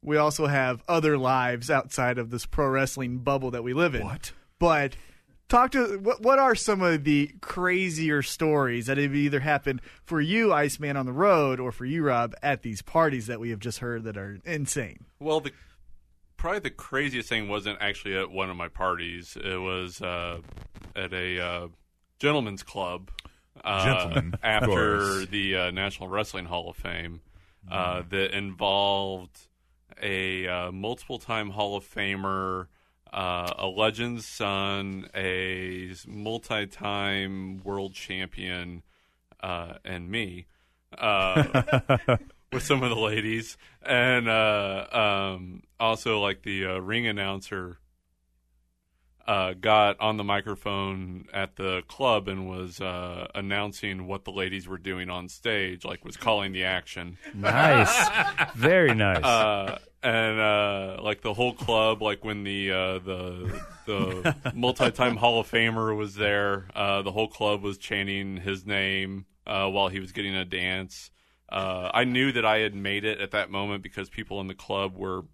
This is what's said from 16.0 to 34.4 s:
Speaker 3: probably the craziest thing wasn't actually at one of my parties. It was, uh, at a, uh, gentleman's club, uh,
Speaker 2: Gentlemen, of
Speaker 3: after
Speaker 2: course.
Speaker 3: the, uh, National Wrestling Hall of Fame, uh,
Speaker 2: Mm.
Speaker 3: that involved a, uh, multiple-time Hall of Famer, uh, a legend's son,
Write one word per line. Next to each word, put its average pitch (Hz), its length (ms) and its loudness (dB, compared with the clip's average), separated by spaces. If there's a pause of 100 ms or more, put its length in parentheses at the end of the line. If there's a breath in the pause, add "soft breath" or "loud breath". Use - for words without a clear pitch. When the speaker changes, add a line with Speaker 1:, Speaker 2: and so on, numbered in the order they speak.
Speaker 3:
probably 196 240 -2
the 147 100 -4
craziest 135 580 -2
thing 107 200 -2
wasn't 101 320 -4
actually 101 360 -4
at 95 140 -2
one 95 200 -4
of 90 60 -8
my 85 120 -6
parties. 87 680 -4
It 95 240 -6
was, 92 400 -6
uh, 87 380 -6 (560)
at 92 180 -8
a, 90 280 -4
uh, 87 280 -6 (520)
gentleman's 131 420 0
club, 92 480 -6 (540 loud breath)
uh, 98 200 0
Speaker 2:
Gentlemen, 90 500 0
of - 100 -8
Speaker 3:
after 107 540 4
Speaker 2:
course. 98 280 0
Speaker 3:
the, 98 300 0
uh, 90 160 0
National 95 360 -4
Wrestling 95 360 -4
Hall 87 260 -6
of 85 60 -14
Fame, 85 440 -8 (480)
uh, 90 340 -2
Speaker 2:
Mm. 87 80 -12
Speaker 3:
that 98 260 0
involved 98 1000 0 (640)
a, 95 440 -2
uh, 90 260 -4
multiple-time 110 800 -6
Hall 101 260 -2
of 98 80 -6
Famer, 95 840 -4 (440)
uh, 90 460 -2
a 95 80 -2
legend's 110 600 -2
son, 98 840 -4